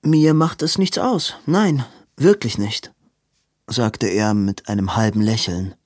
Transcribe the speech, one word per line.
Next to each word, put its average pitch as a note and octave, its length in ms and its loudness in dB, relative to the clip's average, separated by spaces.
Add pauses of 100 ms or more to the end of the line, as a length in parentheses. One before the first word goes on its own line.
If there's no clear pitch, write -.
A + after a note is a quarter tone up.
„Mir D#3 320 4
macht D#3+ 280 0
es E3 160 -2
nichts F#3+ 200 -2
aus. A#3+ 360 -2 (120)
Nein, D#3+ 380 2 (320)
wirklich D3+ 420 2
nicht“, G#2 340 -6 (760)
sagte A2+ 400 -2
er G#2+ 260 0
mit G2+ 340 -2
einem G2+ 280 -4
halben G#2+ 240 0
Lächeln. F#2+ 640 -4